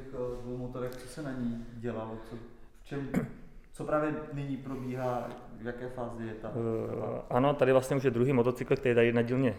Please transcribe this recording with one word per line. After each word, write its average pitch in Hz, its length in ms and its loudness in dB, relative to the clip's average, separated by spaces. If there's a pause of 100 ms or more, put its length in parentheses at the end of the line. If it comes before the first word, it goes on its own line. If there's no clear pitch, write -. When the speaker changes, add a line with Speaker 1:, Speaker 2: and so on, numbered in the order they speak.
(140)
Speaker 1:
eh, 123 300 -4
dvou 123 140 -6
motorek, 123 380 -6
co - 120 -12
se - 140 -10
na 139 100 -6
ní 120 420 -2
dělalo, 110 380 -6 (180)
co, - 60 -10 (460)
v - 40 -20
čem, 139 240 -6 (640)
co 151 100 -8
právě 151 300 2 (200)
nyní 139 240 -4
probíhá, 127 720 -4 (320)
v 113 40 -8
jaké 123 240 -6
fázi 113 380 -6
je 107 60 -6
ta 107 220 -8
Speaker 2:
Eh, 113 280 0 (100)
Speaker 1:
úprava? 120 360 -4
Speaker 2:
ano, 139 240 6
tady 131 180 6
vlastně 131 260 6
už 127 60 0
je 135 80 4
druhý 123 220 4
motocykl, 127 420 4
který 123 200 4
tady 117 180 8
na 120 80 6
dílně 120 380 2